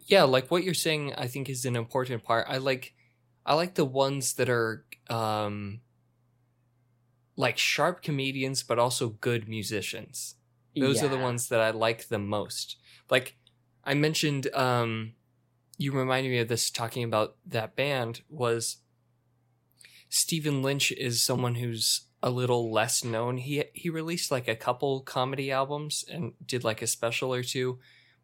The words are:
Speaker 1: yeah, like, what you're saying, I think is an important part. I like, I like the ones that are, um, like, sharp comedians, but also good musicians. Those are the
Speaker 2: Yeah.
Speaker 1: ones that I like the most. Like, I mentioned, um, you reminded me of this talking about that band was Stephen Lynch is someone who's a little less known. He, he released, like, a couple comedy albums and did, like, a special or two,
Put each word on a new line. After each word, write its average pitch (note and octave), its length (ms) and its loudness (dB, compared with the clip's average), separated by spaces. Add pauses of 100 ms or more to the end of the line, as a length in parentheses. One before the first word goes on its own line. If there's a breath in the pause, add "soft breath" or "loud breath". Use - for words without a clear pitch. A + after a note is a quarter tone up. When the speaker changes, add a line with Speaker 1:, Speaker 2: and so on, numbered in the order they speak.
Speaker 1:
yeah, G3 180 8
like, C3 280 4
what E3+ 120 2
you're F#3 100 -2
saying, D3+ 440 -2
I C3 100 -4
think C3 220 -6
is B2+ 160 -6
an B2 100 0
important A#2+ 480 -4
part. A2+ 260 2
I C#3 80 -2
like, C3 360 -2 (520 soft breath)
I C#3 100 4
like F3+ 200 0
the D#3+ 100 4
ones C3+ 500 0
that B2+ 140 2
are, A2+ 360 0 (240)
um, G#2+ 720 -2 (1500)
like, B2+ 220 2
sharp E3+ 440 2
comedians, C3+ 640 -2
but A#2 160 2
also B2 300 2
good A2 400 -2
musicians. G#2+ 880 -6 (400)
Those C#3 280 2
are D3 60 4
the C3+ 80 0
Speaker 2:
Yeah. B2+ 60 -2
Speaker 1:
ones B2 260 -2
that A#2 120 4
I A2 100 4
like A2+ 360 0
the A2 120 -2
most. - 580 -4 (320 loud breath)
Like, B2+ 260 2 (500)
I C#3 80 0
mentioned, D3 600 0
um, A#2 600 0 (640)
you C#3 140 -2
reminded C3 380 2
me B2+ 100 2
of A2+ 80 2
this A#2 220 0
talking A#2+ 340 -4
about A2 320 0 (100)
that A2+ 300 -4
band C3 540 -2
was A#2 480 -2 (1300 loud breath)
Stephen D3 520 0
Lynch C#3 300 2
is A#2+ 300 -2
someone B2 340 2
who's A#2+ 460 -2 (200)
a B2+ 80 0
little B2 420 2
less A2 320 2
known. A#2+ 340 -2
He, C#3+ 260 -4 (100)
he - 160 -6
released, E3 420 -4
like, B2+ 160 0
a A2 80 2
couple C3 460 0
comedy C3+ 500 -2
albums D3 580 -2
and E3+ 240 -6 (120)
did, B2 180 -2
like, A2 180 0
a A#2 60 -6
special A#2+ 460 -2
or B2 100 -2
two, B2+ 360 -4 (440 soft breath)